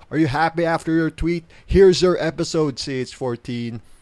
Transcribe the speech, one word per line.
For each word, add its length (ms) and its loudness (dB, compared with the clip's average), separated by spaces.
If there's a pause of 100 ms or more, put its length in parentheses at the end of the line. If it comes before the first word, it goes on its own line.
(120)
Are 80 -2
you 80 2
happy 360 -2
after 300 -2
your 160 0
tweet? 360 -4 (200)
Here's 380 6
your 200 2
episode, 540 -2
C 160 -8
H 220 -6
fourteen. 680 -8 (200)